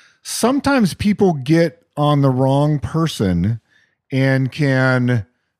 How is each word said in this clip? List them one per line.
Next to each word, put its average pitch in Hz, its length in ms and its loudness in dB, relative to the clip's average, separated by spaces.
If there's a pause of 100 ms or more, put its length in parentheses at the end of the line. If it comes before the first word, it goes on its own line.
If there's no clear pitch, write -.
(220)
sometimes 262 720 0
people 196 400 0
get 156 500 0 (100)
on 147 280 0
the 139 80 4
wrong 139 480 0
person 113 800 -2 (500)
and 135 400 0
can 127 760 0 (320)